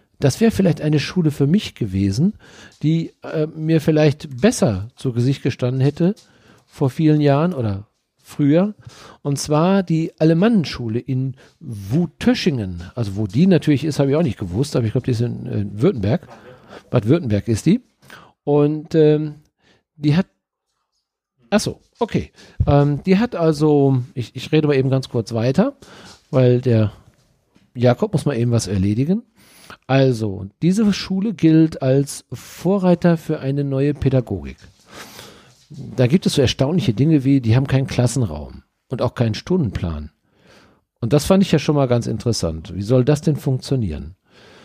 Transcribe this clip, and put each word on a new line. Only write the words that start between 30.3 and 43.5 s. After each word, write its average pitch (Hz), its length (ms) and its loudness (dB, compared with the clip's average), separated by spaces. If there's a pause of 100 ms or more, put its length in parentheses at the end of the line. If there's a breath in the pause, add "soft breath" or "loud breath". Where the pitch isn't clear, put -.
diese 196 300 2
Schule 190 420 -4
gilt 160 480 4
als 135 500 0
Vorreiter 175 840 0
für 156 240 -6
eine 139 240 -4
neue 139 300 0
Pädagogik. 117 640 -2 (1120 loud breath)
Da 127 380 -4
gibt 135 200 0
es - 80 0
so 143 80 2
erstaunliche 131 520 0
Dinge 139 300 2
wie, 139 160 2
die 113 140 2
haben 135 120 2
keinen 131 200 0
Klassenraum 107 760 -4 (260)
und 120 140 -6
auch 123 120 -2
keinen 110 200 -2
Stundenplan. 87 760 -4 (880 soft breath)
Und 117 120 -2
das 147 140 2
fand 196 160 4
ich - 100 0
ja 156 60 4
schon 147 180 0
mal 139 100 2
ganz 120 200 0
interessant. 85 680 -4
Wie 98 80 -6
soll 123 220 2
das 147 160 2
denn 147 160 0
funktionieren? 101 800 -4 (480 soft breath)